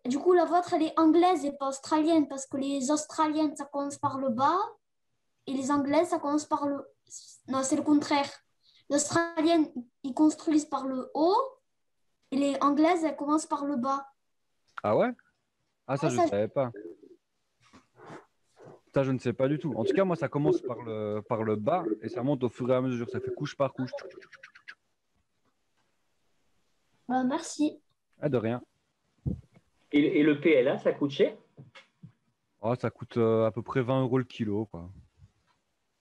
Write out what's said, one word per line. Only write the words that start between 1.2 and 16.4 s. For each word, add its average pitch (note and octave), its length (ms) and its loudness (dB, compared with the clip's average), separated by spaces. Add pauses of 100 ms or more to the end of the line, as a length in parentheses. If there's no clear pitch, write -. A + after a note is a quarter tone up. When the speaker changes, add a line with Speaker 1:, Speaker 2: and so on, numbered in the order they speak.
Speaker 1:
et C#4+ 80 -2
pas C4+ 160 -4
australienne, D#4 600 2
parce C4+ 160 -10
que - 120 -8
les C4+ 340 -2
australiennes, D4+ 680 0
ça C#4+ 80 -10
commence C#4+ 320 -6
par C#4 220 -4
le C4+ 100 -2
bas, C#4 300 2 (880)
et C#4 80 -6
les C4 160 -2
anglaises, D4 380 2
ça E4 100 -2
commence D4 260 -2
par C#4+ 220 -2
le, C#4+ 100 -2 (720)
non, C4 140 -2
c'est C4 140 -2
le - 60 0
contraire. - 460 2 (600)
Les C#4 60 2
australiennes, E4 720 2 (340)
ils C4 100 -8
construisent D4+ 540 2
par C4+ 200 -6
le C4 280 -6
haut, E4+ 240 4 (920)
et C#4 40 -2
les C#4 240 0
anglaises, D#4 440 4
elles C#4+ 120 -2
commencent D4+ 300 0
par C#4 180 -4
le C#4+ 120 -2
bas. C4+ 280 -2 (800)
Speaker 2:
Ah G#2+ 140 2
ouais ? A3+ 160 2 (760)
Ah, C3+ 100 -2
ça, D3 120 0
Speaker 1:
Ouais, B2+ 40 0
Speaker 2:
je A#2+ 40 -2
Speaker 1:
ça, E4+ 100 2
Speaker 2:
savais G3+ 220 0